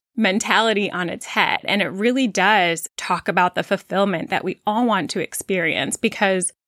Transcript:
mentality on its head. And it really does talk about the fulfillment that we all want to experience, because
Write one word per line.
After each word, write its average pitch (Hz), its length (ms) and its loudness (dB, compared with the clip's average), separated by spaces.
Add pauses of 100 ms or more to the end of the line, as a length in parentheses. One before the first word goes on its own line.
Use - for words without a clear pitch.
(160)
mentality 208 720 2
on 175 180 -4
its - 180 -10
head. - 380 0
And 196 180 0
it 170 60 -2
really 240 400 0
does 185 680 2
talk - 320 -4
about 180 260 2
the 175 80 -2
fulfillment 190 680 -2
that - 140 -2
we - 220 -6
all 220 200 0
want 196 240 0
to 190 100 -4
experience, - 760 -2
because 190 560 0 (160)